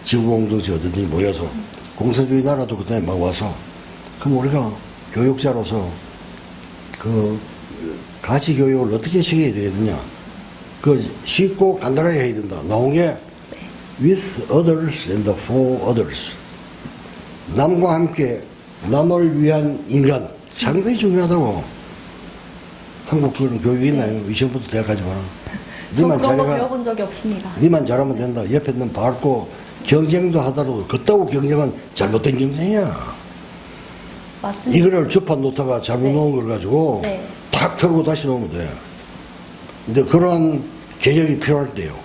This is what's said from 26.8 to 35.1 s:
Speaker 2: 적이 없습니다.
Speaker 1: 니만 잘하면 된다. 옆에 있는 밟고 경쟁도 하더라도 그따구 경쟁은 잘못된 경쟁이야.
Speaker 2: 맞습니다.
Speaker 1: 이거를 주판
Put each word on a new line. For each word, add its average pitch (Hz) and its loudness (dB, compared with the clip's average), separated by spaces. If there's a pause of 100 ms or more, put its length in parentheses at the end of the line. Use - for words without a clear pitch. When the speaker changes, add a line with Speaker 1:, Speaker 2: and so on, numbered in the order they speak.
Speaker 2:
적이 226 -2
없습니다. 190 -6 (100)
Speaker 1:
니만 156 6
잘하면 127 0
된다. 117 -2
옆에 143 2
있는 123 -2
밟고 120 0 (380)
경쟁도 165 4
하더라도 131 0
그따구 196 4
경쟁은 139 2 (220)
잘못된 113 2
경쟁이야. 143 -2 (1300)
Speaker 2:
맞습니다. 196 0 (100)
Speaker 1:
이거를 180 4
주판 160 2